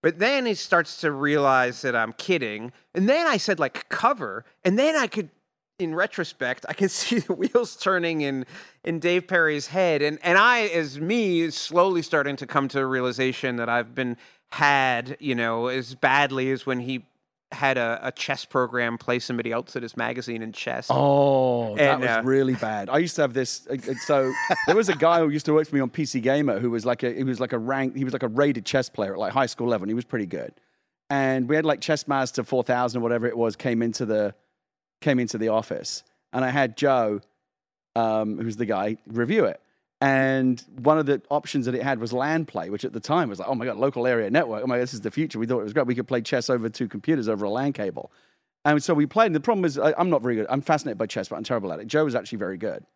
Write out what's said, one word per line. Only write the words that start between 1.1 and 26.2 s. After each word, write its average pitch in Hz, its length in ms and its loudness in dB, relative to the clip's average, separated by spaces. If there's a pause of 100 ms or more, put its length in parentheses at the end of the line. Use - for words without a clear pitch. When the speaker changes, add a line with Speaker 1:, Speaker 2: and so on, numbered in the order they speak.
Speaker 1:
realize 135 680 2
that 127 140 -2
I'm 113 180 0
kidding. 120 580 -4 (220)
And 190 160 2
then 330 160 2
I 269 120 2
said, 185 220 -2
like, - 300 -4
"Cover." 139 560 -2 (180)
And 185 140 2
then 311 180 2
I 262 120 0
could, 180 220 -6 (500)
in 160 160 -4
retrospect, 165 760 -4
I 151 40 -6
can 196 160 0
<laughs> - 120 -4
see 240 160 0
the 185 160 -2
wheels - 420 0
turning 170 460 0
in, 135 240 -2 (380)
in 165 160 -4
Dave 175 280 0
Perry's 156 400 0
head. 160 360 0
And, 151 180 -2
and 175 160 4
I, 226 300 6
as 156 320 -2
me, 185 420 0
is 160 140 -2
slowly 175 480 2
starting 143 320 0
to 131 100 -10
come 139 220 0
to 139 140 -2
a 135 40 0
realization 127 680 -2
that 117 120 -4
I've 120 280 -2
been 123 220 -2 (340)
had, 131 680 2
you 139 140 -2
know, 117 360 0
as 127 260 -6
badly 135 560 2
as 135 160 -2
when 127 140 2
he 123 220 -6 (480)
had 135 260 2
a, 117 260 0
a 127 80 -4
chess - 320 -4
program 120 540 0
play 123 220 -2
somebody 117 320 -4
else 117 240 -6
at 123 80 -6
his 117 120 -12
magazine 117 460 -4
in 110 100 -10
chess. 123 380 -6
Speaker 2:
Oh, 131 880 4
that 139 160 6
Speaker 1:
And, 127 80 0
Speaker 2:
was 123 80 2
Speaker 1:
uh, 113 160 4
Speaker 2:
really 131 300 2
bad. 107 340 -4
I 135 80 2
used 170 200 0
to 165 40 0
have 131 120 0
this, - 360 -4
uh, 131 60 -4
uh, 131 180 -8 (120)
so 135 260 2 (180)
<laughs> - 180 -2
there 190 80 4
was 208 140 2
a 170 60 2
guy 165 240 4
who 156 100 2
used 147 160 -2
to 151 80 2
work 156 140 4
for - 80 -6
me 139 60 4
on 123 80 0
P 156 160 -4
C 127 140 -4
Gamer 131 400 2